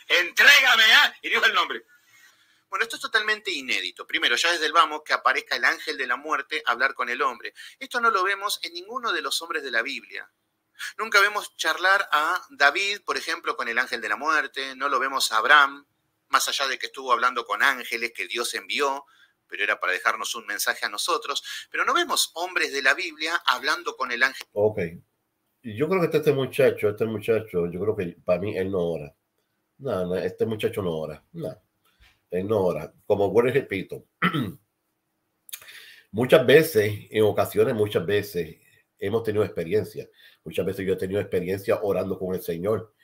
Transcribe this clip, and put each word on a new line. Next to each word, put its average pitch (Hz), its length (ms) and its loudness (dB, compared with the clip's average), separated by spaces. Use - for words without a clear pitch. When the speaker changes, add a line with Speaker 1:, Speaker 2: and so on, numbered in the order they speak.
Speaker 1:
"Entrégame, 226 760 6
¿ah?", 277 280 6
y 156 60 -6
dijo 226 160 2
el 220 100 4
nombre. 151 300 0
Speaker 2:
Bueno, 190 140 -2
esto 233 140 -8
es - 60 -12
totalmente 214 500 -2
inédito. 104 520 -4
Primero, 160 300 0
ya 170 160 2
desde 156 160 0
el 147 60 -2
vamos, 151 320 4
que - 80 -4
aparezca 131 440 0
el 120 80 0
ángel 156 320 0
de 135 120 -6
la 123 80 -2
muerte 147 500 -4
a - 60 2
hablar 127 220 0
con 123 140 -4
el 123 140 -4
hombre. 117 320 -4
Esto 262 220 -6
no 233 100 2
lo 196 140 2
vemos 196 400 -2
en 170 100 -12
ninguno 214 380 -6
de 160 100 -2
los 139 200 -4
hombres 160 200 -6
de 135 80 -8
la 117 120 0
Biblia. 107 460 -12
Nunca 214 220 2
vemos 202 360 0
charlar 180 540 2
a 160 400 0
David, 165 540 2
por 139 120 -4
ejemplo, 156 400 -4
con 123 120 -6
el 117 100 -2
ángel 123 220 -2
de 110 80 -6
la 104 80 -2
muerte. 135 600 -2
No 135 120 -4
lo 135 100 0
vemos 131 340 -2
a 110 60 2
Abraham, 143 480 4
más 135 200 0
allá 135 200 -2
de 127 100 -4
que - 80 -10
estuvo 131 260 -4
hablando 120 320 0
con 104 180 -2
ángeles 120 520 -2
que 95 120 -8
Dios 117 280 -6
envió, 131 500 -4
pero 196 180 -6
era 208 160 0
para 90 120 0
dejarnos 110 420 -2
un 110 120 -12
mensaje 104 400 -4
a - 20 -4
nosotros. 143 540 -4
Pero 165 140 -2
no 240 80 0
vemos 277 420 0
hombres 165 380 -4
de 135 100 -2
la 135 120 6
Biblia 165 520 -4
hablando 147 500 -2
con 127 160 -6
el 120 100 -2
ángel. 131 300 -2
Speaker 3:
Ok. 107 280 2
Y 107 140 -12
yo 147 120 0
creo 190 120 2
que 165 60 2
este, 156 120 2
este 151 140 2
muchacho, 127 560 2
este 104 160 -2
muchacho, 107 680 -2
yo 90 100 -6
creo - 160 -2
que 87 280 -6
para 90 160 0
mí 98 160 -6
él 95 140 -2
no 98 80 -2
ora. 80 360 -4
No, 104 280 -4
no, 90 100 -2
este 92 300 -2
muchacho 110 360 -2
no 85 140 -2
ora. 78 260 -8
No, - 220 -10
él 92 160 -2
no 107 140 2
ora. 80 320 -2
Como 98 240 2
vuelvo 120 200 4
y - 20 0
repito, 98 540 -4
<clears throat> 147 380 -2
muchas 127 340 6
veces, - 640 6
en 107 140 4
ocasiones, 107 500 2
muchas 104 320 0
veces 90 500 -2
hemos 220 240 -2
tenido 208 220 0
experiencia. 87 640 -4
Muchas 82 200 -4
veces 92 220 -6
yo 95 60 2
he 90 40 -2
tenido 95 240 -2
experiencia 98 600 -2
orando 95 360 -2
con 92 160 -4
el 90 80 -6
Señor 98 600 -4